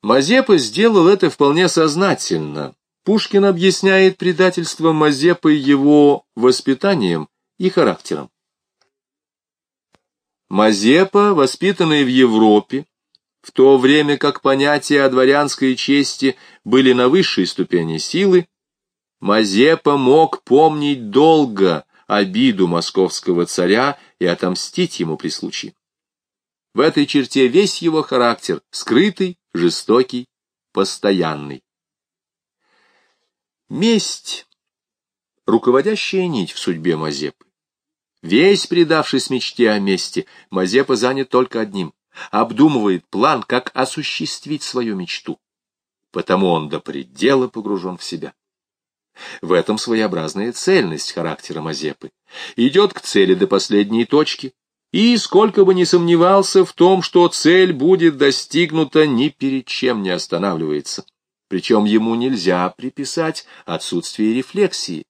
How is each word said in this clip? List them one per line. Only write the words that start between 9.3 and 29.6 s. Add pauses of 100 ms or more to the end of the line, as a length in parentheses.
Мазепа,
воспитанный
в
Европе, (560)
в
то
время
как
понятия
о
дворянской
чести (280)
были
на
высшей
ступени
силы, (760)
Мазепа
мог
помнить
долго (200)
обиду
московского
царя (200)
и
отомстить
ему
при
случае. (1000)
В
этой
черте
весь
его
характер, (100)
скрытый (160)
жестокий, (440)